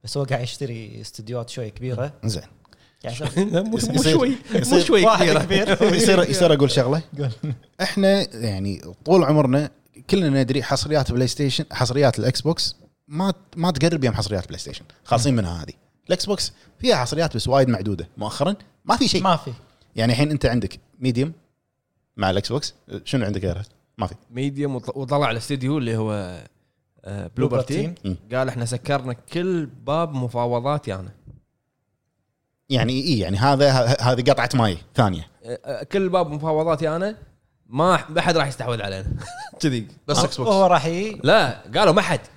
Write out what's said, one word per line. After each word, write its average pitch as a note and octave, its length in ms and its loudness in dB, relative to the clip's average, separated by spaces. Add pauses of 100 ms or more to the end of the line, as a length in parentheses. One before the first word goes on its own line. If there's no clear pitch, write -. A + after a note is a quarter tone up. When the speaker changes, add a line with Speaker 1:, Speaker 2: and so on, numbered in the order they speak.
Speaker 1:
بس A#2 120 -8
هو C#3+ 80 -2
قاعد B2+ 180 -4
يشتري A2+ 580 -10
استديوهات A2+ 500 -12
شوي A#2 200 -10
كبيرة. B2+ 420 -6 (120)
Speaker 2:
زين. G#2+ 180 -4 (640)
Speaker 1:
قاعد A#2+ 100 -8
يسوي D3 320 -2
Speaker 3:
<laughs> F#3 60 -4
لا، F3 100 2
مو، A3 80 -4
مو A#3 60 -2
Speaker 2:
يصير، C4 360 2
Speaker 3:
شوي، C#4 160 4
مو A#3 300 -2
Speaker 2:
يصير C#4 220 4
Speaker 3:
شوي G3 240 4
Speaker 1:
واحد F#3+ 220 6
Speaker 3:
كبيرة. F#3+ 480 2
Speaker 1:
كبير. G#3 200 4
Speaker 2:
<laughs> - 0 -
يصير، F#3+ 360 6
يصير F3 220 6
اقول C#3 180 4
شغلة. C#3 320 2 (160)
Speaker 1:
قول. C#3 120 -2 (520)
Speaker 2:
احنا G3 540 2
يعني G2 460 -4 (220)
طول F3 200 6
عمرنا C#3+ 460 4 (400)
كلنا D3+ 320 4
ندري B2+ 200 0
حصريات C#3+ 500 0
بلاي B2+ 160 2
ستيشن، C#3+ 440 -2
حصريات B2+ 460 2
الاكس A#2 220 0
بوكس - 360 -2 (320)
ما، F3+ 260 -2 (220)
ما E3+ 140 0
تقرب D3+ 340 2
يم A2+ 100 2
حصريات G2 320 -2
بلاي - 120 -12
ستيشن، - 260 -14 (200)
خالصين A#2+ 320 2
منها F2 260 -2
هذه. C#3 100 -14 (340)
الاكس F3+ 200 -2
بوكس - 260 -4 (260)
فيها A#3+ 180 2
حصريات D3 400 -2
بس A2 120 -2
وايد C3 200 4
معدودة G2 480 -2
مؤخرًا، C#3+ 400 -4 (280)
ما A3 120 2
في A#3+ 120 0
شيء. F#3 140 0
Speaker 1:
ما F#3 140 4
في. C3+ 160 -10 (440)
Speaker 2:
يعني A#2 160 2
الحين D3 180 2
انت C#3+ 160 -2
عندك A#2 340 -2 (200)
ميديوم C3 320 -2 (840)
مع F#2+ 140 0
الاكس F#2+ 180 -2
بوكس، C3 260 -6 (300)
شنو B2+ 200 -2
عندك G2+ 200 -4
غيره؟ F#2 200 -4 (380)
ما F#2 60 -4
في. - 60 -10 (160)
Speaker 3:
ميديوم C#3 460 -6
وط-، - 200 -10
وطلع C#3 340 -2
الاستديو C3 480 -4
اللي A2+ 180 -2
هو، A2 160 -2 (920)
آه، F#2+ 320 -10
بلوبر B2 200 0
Speaker 1:
بلوبر C3 40 2
Speaker 3:
تيم. D#3+ 340 -4
Speaker 1:
تيم. F#2 220 -6 (140)
Speaker 2:
مم. B2 60 -4
Speaker 3:
قال: C3 120 0
"إحنا A#2 160 -6
سكرنا B2+ 480 -4
كل E3+ 540 -4
باب C#3+ 480 -4
مفاوضات A#2+ 760 -2
يانا." F#2+ 220 -8 (1600)
Speaker 2:
يعني B2 240 2
إيه، C3 280 0
يعني F#2 160 0
هذا، C3+ 360 4
ه-، B2 280 4
هذه B2+ 200 2
قطعة B2 340 2
ماي G#2+ 240 2 (160)
ثانية. F2+ 320 0 (180)
Speaker 3:
آه، A#2 200 -10
آه، C#3 180 -8
"كل F#3+ 260 -2
باب F3 220 0
مفاوضات D#3 520 -2
يانا، F3 340 -4 (500)
ما D#3+ 300 2
ح-، - 140 -6
ما D#3+ 100 0
حد E3 160 0
راح D3 100 2
يستحوذ A#2+ 360 -6
علينا." F#2+ 300 -6 (240)
<laughs> G5+ 240 -16
كذي. A#2+ 260 -2 (220)
Speaker 4:
بس D#3 100 0
Speaker 1:
هو، - 60 2
Speaker 4:
إكس - 120 -4
بوكس. C#3+ 140 -2
Speaker 1:
هو G3 160 4
راح D#3+ 200 4
ي- G3 380 -6
Speaker 3:
لا، E3+ 380 2 (120)
قالوا: F#3 180 4
"ما G3 100 4
حد." E3 180 -2 (160)